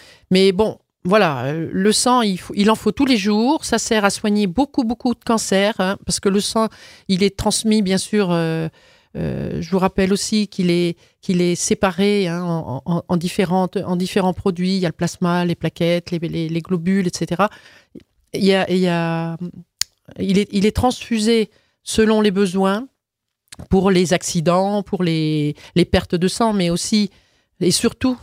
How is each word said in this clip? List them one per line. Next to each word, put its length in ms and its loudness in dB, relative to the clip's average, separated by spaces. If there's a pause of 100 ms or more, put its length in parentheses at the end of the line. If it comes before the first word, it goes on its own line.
(320)
Mais 180 6
bon, 280 0 (260)
voilà, 400 2
euh, 260 -4
le 220 2
sang, 300 2
il 160 -2
faut, 180 -14
il 140 4
en 40 4
faut 160 -2
tous 160 0
les 100 4
jours. 480 0
Ça 140 -2
sert 260 0
à 60 4
soigner 380 0
beaucoup, 340 -2
beaucoup 320 -2
de 100 -16
cancers, 540 0
hein, 180 -2 (100)
parce 120 -4
que 100 -2
le 120 2
sang, 280 -2 (380)
il 160 0
est 140 0
transmis, 460 0
bien 160 0
sûr, 340 0
euh, 360 -2 (480)
euh, 440 -6
je 100 -8
vous 80 0
rappelle 340 0
aussi 360 -2
qu'il 220 -2
est, 260 0 (240)
qu'il 200 0
est 140 2
séparé, 720 0
hein, 160 -4
en, 420 -4
en, 220 -2
en 100 0
différentes, 600 0
en 180 -4
différents 400 0
produits. 420 -2
Il 40 0
y 60 0
a 20 0
le 40 -4
plasma, 520 -2
les 100 0
plaquettes, 560 -2
les, 80 -4
les, 300 -4
les 120 -4
globules, 460 0
et 100 -2
cetera. 320 -2 (840)
Il 100 -2
y 100 6
a, 160 0
il 80 2
y 100 2
a, 480 -2 (840)
il 200 2
est, 120 0
il 160 0
est 100 0
transfusé 760 0 (340)
selon 360 2
les 100 4
besoins 580 0 (800)
pour 220 4
les 240 4
accidents, 680 0
pour 200 -4
les, 520 0 (200)
les 100 4
pertes 300 0
de 140 0
sang, 240 0
mais 180 0
aussi 400 0 (500)
et 120 2
surtout 500 -2